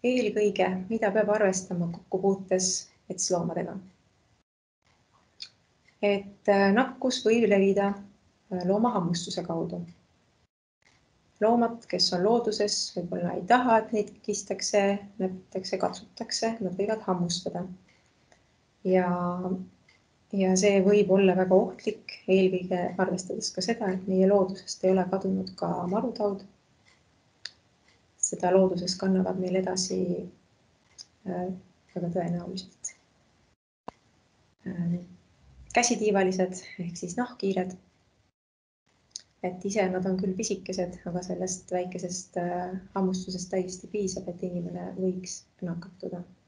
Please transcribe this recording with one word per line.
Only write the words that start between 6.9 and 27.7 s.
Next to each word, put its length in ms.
võib 260
levida, 380
äh, 140
looma 300
hammustuse 480
kaudu. 400
Loomad, 460
kes 260
on 100
looduses, 540
võib-olla 440
ei 80
taha, 360
et 140
neid 280
kistakse, 640
näpitakse, 640
katsutakse, 760
nad 220
võivad 240
hammustada. 640
Ja, 240
ja 240
see 240
võib 300
olla 260
väga 200
ohtlik, 580
eelkõige 560
arvestades 540
ka 120
seda, 280
et 140
meie 240
loodusest 540
ei 100
ole 160
kadunud 460
ka 140
marutaud. 580